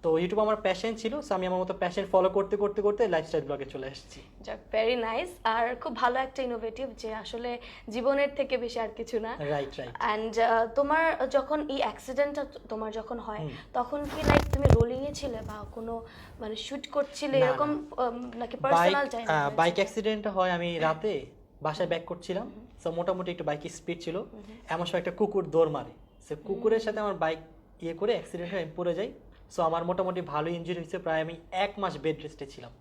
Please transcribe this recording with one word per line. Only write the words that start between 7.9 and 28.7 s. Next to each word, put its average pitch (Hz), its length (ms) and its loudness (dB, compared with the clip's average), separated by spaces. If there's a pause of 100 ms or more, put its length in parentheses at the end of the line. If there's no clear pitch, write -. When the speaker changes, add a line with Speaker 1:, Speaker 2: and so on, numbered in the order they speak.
Speaker 2:
থেকে 269 220 0
বেশি 226 220 -4
আর 220 80 -2 (100)
কিছু 233 220 -4
না। 226 200 -6
Speaker 1:
রাইট, 143 400 -2
রাইট। 123 120 -8
Speaker 2:
And, 220 500 0
আহ, 226 340 6
তোমার 294 540 4
যখন 294 400 0
এই 277 80 -2
অ্যাক্সিডেন্টটা 277 680 0 (240)
তোমার 220 220 -4
যখন 220 280 -6
হয়, 214 180 -8
Speaker 1:
হুম। 156 120 -6 (240)
Speaker 2:
তখন 294 300 -2
কি, 302 180 -6
like, - 320 6
তুমি 277 180 2
রোলিং 247 340 6
এ 294 80 -4
ছিলে 277 280 -4
বা 214 300 -8
কোনো, 226 340 -8 (340)
মানে, 220 160 -6
শুট 277 320 -8
করছিলে 277 520 0
Speaker 1:
না, 254 60 8
Speaker 2:
এরকম, 294 260 2
Speaker 1:
না। 302 360 -2
Speaker 2:
উম, 240 280 -6
নাকি 247 220 -6
পার্সোনাল - 360 6
Speaker 1:
বাইক, 277 160 2
Speaker 2:
টাইম 233 180 -6
Speaker 1:
আহ, 156 140 4
Speaker 2:
হয়েছিল? 143 160 0
Speaker 1:
বাইক 170 160 4
অ্যাক্সিডেন্টটা 208 580 0
হয় 185 200 4
আমি 170 280 0
রাতে 160 460 0 (360)
বাসায় 156 280 -2
ব্যাক 170 160 -2
করছিলাম। 190 500 -6
Speaker 2:
হুম। 214 100 -18 (180)
Speaker 1:
So 165 120 -4
মোটামুটি 180 360 -2
একটু 170 120 -6
বাইকের 151 260 -2
স্পিড - 320 -8
ছিল। 170 160 -6
Speaker 2:
হুম। 214 240 -10 (280)
Speaker 1:
এমন 170 160 -2
সময় 175 140 0
একটা 175 120 -2
কুকুর 196 380 0
দৌড় 160 200 6
মারে। 120 220 -4 (380)
So 151 140 -6
কুকুরের 220 360 2
Speaker 2:
হুম। 220 60 -4
Speaker 1:
সাথে 214 140 -2
আমার 208 140 0
বাইক 160 260 0 (420)
ইয়ে 165 120 -4
করে 202 180 0
অ্যাক্সিডেন্ট 175 420 -4
হয়ে 180 100 -2
আমি 156 120 -8